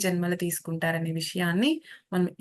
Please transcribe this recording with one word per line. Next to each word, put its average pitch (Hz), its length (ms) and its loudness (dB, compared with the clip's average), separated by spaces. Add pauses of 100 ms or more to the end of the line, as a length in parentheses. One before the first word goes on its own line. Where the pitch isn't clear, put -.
జన్మలు 175 400 0
తీసుకుంటారనే 165 760 -2
విషయాన్ని 180 520 2 (400)
మనం 180 140 4 (140)